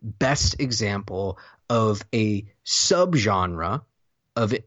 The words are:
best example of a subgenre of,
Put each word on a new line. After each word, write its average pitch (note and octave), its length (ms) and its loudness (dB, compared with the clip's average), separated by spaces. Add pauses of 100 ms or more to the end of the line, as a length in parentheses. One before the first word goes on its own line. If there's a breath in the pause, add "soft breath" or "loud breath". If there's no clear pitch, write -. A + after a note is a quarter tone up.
best C3 560 0
example G2+ 800 -4 (300 loud breath)
of A2 340 2 (120)
a G#2+ 320 0 (180)
subgenre G2+ 1200 2 (540)
of, A2+ 180 0 (120)